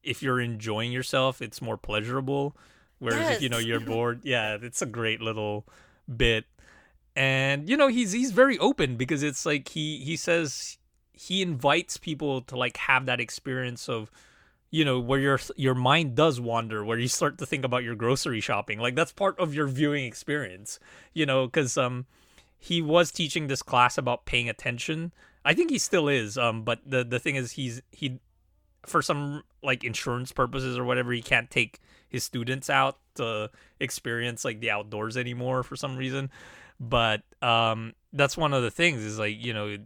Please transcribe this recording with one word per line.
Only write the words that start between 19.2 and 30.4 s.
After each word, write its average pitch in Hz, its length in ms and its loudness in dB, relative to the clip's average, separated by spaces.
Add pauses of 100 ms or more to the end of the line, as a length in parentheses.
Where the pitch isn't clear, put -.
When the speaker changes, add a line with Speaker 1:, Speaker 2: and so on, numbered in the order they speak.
Speaker 1:
of 160 160 0
your 151 120 2
viewing 143 360 2
experience, 107 720 -6 (360)
you 156 120 0
know, 131 220 2
'cause, 135 300 0
um, 127 280 -2 (540)
he 170 220 -2
was 160 300 4
teaching 156 360 -2
this 135 160 -2
class 123 340 4
about 123 280 -2
paying 120 240 -2
attention. 156 640 -6 (320)
I 147 80 4
think 330 160 2
he 262 80 0
still 160 320 2
is, 113 280 0
um, 113 260 0
but 117 220 -2
the, 131 200 -2
the 120 140 -4
thing 143 180 -2
is, 123 160 -4
he's, 127 280 -8 (100)
he, 131 280 -8 (680)
for 160 160 2
some, 147 420 -4 (200)
like, 131 220 -2
insurance 123 480 -4
purposes 127 440 -2